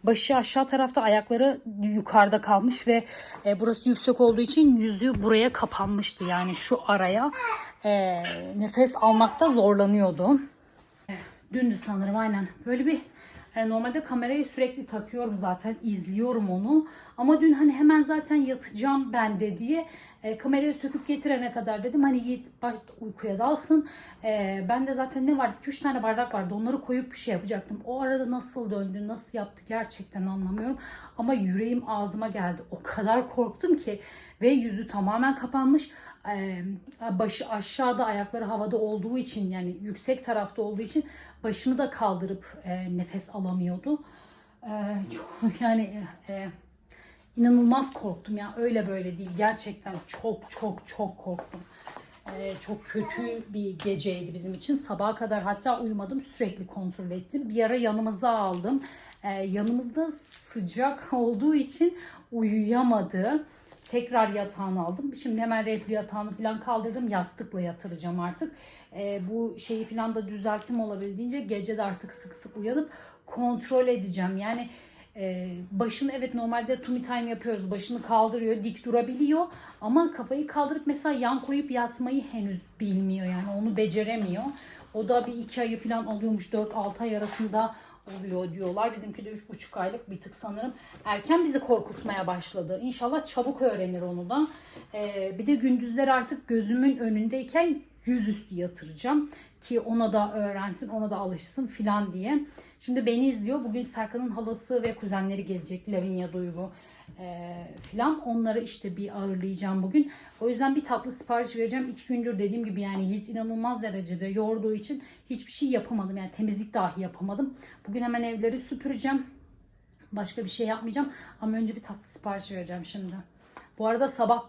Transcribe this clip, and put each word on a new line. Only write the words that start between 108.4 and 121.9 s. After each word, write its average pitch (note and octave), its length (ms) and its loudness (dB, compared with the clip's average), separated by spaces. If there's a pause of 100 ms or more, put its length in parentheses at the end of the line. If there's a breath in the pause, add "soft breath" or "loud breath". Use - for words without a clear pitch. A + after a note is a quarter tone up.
işte G3 360 -8
bir G3+ 220 -6
ağırlayacağım F#3+ 640 -2
bugün. D4 300 4 (280 loud breath)
O A3+ 80 0
yüzden C4+ 280 2
bir D4 80 0
tatlı B3 280 -4
sipariş A#3 440 -2
vereceğim. B3 320 -2
İki - 180 -14
gündür A#3+ 320 -2
dediğim G#3 260 0
gibi G3+ 160 -4
yani G3 240 -2
Yiğit G3+ 240 -2
inanılmaz A3+ 540 -4
derecede F#3+ 440 -4
yorduğu G#3+ 480 0
için C4 280 -6 (280 loud breath)
hiçbir - 220 -8
şey C#4+ 160 -2
yapamadım. G#3 480 -2
Yani F#3+ 140 -8
temizlik G#3 440 -4
dahi F#3 260 0
yapamadım. G3+ 540 -4 (340 loud breath)
Bugün A#3 140 -4
hemen A#3+ 200 0
evleri A#3 360 0
süpüreceğim. C4 680 -2 (840)
Başka G#3 320 -6
bir F#3+ 60 -8
şey A#3 160 -2
yapmayacağım. A3+ 420 -2 (320 loud breath)
Ama A3 160 0
önce A3+ 200 -2
bir A3+ 60 -12
tatlı - 260 -14